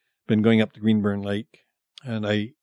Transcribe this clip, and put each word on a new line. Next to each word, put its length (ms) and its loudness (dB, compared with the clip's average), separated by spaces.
been 160 2
going 180 4
up 120 -2
to 60 -20
Greenburn 440 0
Lake, 380 -8
and 240 -8
I 220 -2